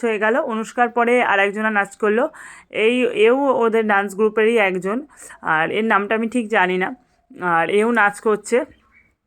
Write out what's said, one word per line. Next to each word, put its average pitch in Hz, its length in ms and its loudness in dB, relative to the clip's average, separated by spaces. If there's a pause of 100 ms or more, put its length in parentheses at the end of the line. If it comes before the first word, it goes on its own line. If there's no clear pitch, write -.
হয়ে 226 160 -2
গেল, 220 180 0
অনুষ্কার 240 520 -2
পরে 240 340 0
আর 202 160 0
একজনা 202 320 0
নাচ 202 260 -2
করলো, 220 320 0 (420)
এই, 240 360 0
এও 233 320 2 (180)
ওদের 226 300 0
ডান্স 202 280 0
গ্রুপেরই 220 440 2
একজন, 190 480 -2 (360)
আর 160 280 0
এর 220 140 -2
নামটা 202 300 0
আমি 226 140 -2
ঠিক 226 200 -4
জানি 185 300 2
না। 190 160 -4 (480)
আর 165 280 0
এও 214 200 2
নাচ 202 300 0
করছে। 226 440 -2 (640)